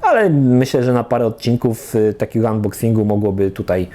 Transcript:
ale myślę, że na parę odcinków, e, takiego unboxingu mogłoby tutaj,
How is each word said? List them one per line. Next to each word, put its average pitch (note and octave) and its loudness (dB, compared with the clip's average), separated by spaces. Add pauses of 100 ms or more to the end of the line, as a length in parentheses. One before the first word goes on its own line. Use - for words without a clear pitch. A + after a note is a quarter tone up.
ale A#3+ 2
myślę, B2+ 2
że B2+ 0
na A#2 0
parę A#2 -2
odcinków, A#2 -2
e, G#2+ 2
takiego A2 -2
unboxingu A2 -2
mogłoby G2+ 0
tutaj, F#2 -4